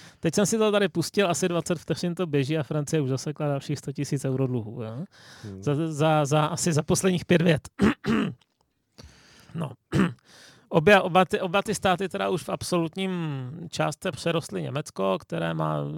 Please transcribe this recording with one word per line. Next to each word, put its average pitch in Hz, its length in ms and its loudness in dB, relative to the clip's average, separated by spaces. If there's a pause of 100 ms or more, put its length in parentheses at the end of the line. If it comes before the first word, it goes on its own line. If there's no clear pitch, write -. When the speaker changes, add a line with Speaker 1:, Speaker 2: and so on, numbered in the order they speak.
(200)
Speaker 1:
Teď 165 160 0
jsem 208 100 4
si 226 120 0
to 220 140 4
tady 202 180 2
pustil, 170 400 0
asi 180 200 0
dvacet 170 300 -2
vteřin 170 360 -4
to 185 120 -2
běží 143 300 0
a 151 60 -2
Francie 151 380 -2
už 131 80 0
zasekla 147 380 -4
dalších 139 320 -4
sto - 120 -8
tisíc 143 340 -4
euro 131 220 0
dluhu, 117 360 -6
jo? 113 220 -10 (380)
Speaker 2:
Hmm. 95 200 -12
Speaker 1:
Za, 147 280 0
za, 151 340 4
za, 151 200 4
asi 165 280 -2
za 151 100 2
posledních 180 420 0
pět 170 160 4
vět. 165 280 2 (380)
<clears throat> 214 280 0 (1200)
No. 151 160 -6 (220)
<clears throat> 185 160 2 (600)
Obě, 185 320 6
oba 185 240 4
ty, - 140 -2
oba 185 220 0
ty 208 140 -4
státy 185 340 0
teda 196 200 -2
už 190 140 -2
v - 60 -10
absolutním 180 640 -2 (600)
částce 156 400 -4
přerostly 165 500 -4
Německo, 156 580 -4
které 165 340 -4
má 156 240 -2 (200)